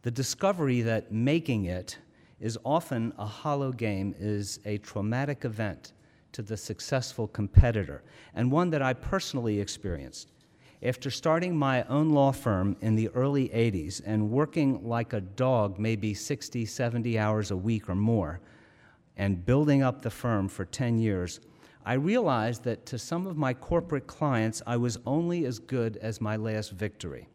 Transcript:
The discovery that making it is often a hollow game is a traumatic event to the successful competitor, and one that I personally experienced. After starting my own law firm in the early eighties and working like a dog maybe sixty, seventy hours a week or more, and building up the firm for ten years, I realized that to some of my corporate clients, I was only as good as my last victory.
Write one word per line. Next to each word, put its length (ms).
The 100
discovery 680
that 280
making 540
it 340
is 260
often 540
a 80
hollow 460
game 440
is 480
a 140
traumatic 680
event 500
to 120
the 140
successful 680
competitor, 800
and 180
one 180
that 120
I 100
personally 680
experienced. 720
After 280
starting 460
my 280
own 260
law 220
firm 500
in 140
the 120
early 440
eighties 480
and 300
working 560
like 280
a 80
dog 560
maybe 340
sixty, 540
seventy 520
hours 320
a 60
week 320
or 60
more, 460
and 280
building 380
up 200
the 80
firm 380
for 180
ten 320
years, 420
I 80
realized 680
that 220
to 120
some 280
of 120
my 160
corporate 520
clients, 600
I 100
was 300
only 400
as 120
good 380
as 240
my 160
last 360
victory. 640